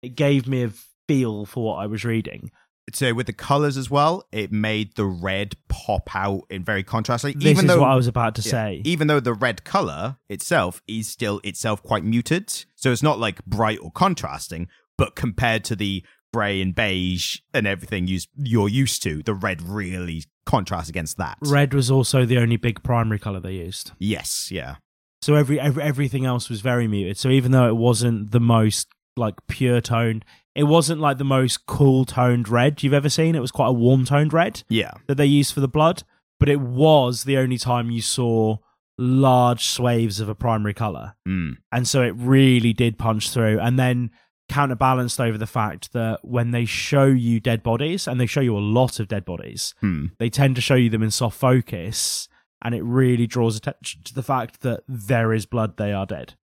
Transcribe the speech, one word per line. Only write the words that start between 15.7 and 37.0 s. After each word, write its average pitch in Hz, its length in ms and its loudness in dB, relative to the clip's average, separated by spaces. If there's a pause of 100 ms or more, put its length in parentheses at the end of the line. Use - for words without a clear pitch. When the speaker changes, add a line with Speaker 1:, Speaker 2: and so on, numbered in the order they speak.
Speaker 2:
the 95 260 -4 (300)
grey 101 280 -2
and 95 140 -2
beige 92 640 -2 (160)
and 120 120 0
everything 95 420 -4
you, 92 100 -2 (180)
you're 117 320 0
used 127 360 -2
to, 151 180 -4
the 113 120 -4
red 98 280 -6
really 90 600 -8 (200)
contrasts 87 460 -4
against 80 260 -8
that. - 240 -8
Speaker 1:
Red 143 320 0
was 135 180 0
also 131 360 2
the 123 100 2
only 117 220 2
big 117 240 -4
primary 113 360 0
colour 98 220 -8
they 92 140 -8
used. 90 440 -12
Speaker 2:
Yes, - 520 -4
yeah. 71 260 -10 (460)
Speaker 1:
So 147 140 2
every, 147 220 2
every, 143 240 -2
everything 135 440 -2
else 123 240 -2
was 110 100 -6
very 120 260 0
muted. 101 300 -2
So 131 140 0
even 131 220 4
though 131 160 6
it 110 80 2
wasn't 113 560 2
the 120 80 4
most, 113 480 2 (280)
like, 110 300 -4
pure 123 340 0
toned, 113 440 -2 (320)
it 147 80 2
wasn't, 151 360 4
like, 143 180 0
the 139 60 -2
most 131 420 0
cool 131 380 4
toned 123 440 2
red 123 340 2
you've 135 100 2
ever 143 160 2
seen. 160 280 2
It 143 40 0
was 127 120 -4
quite 120 160 2
a 127 40 2
warm 127 320 4
toned 143 280 2
red 170 360 0
Speaker 2:
Yeah. 110 240 0 (140)
Speaker 1:
that 143 80 0
they 143 120 2
used 143 280 4
for 143 60 -2
the 135 80 0
blood, 156 340 2 (380)
but - 80 6
it 143 120 4
was 127 640 4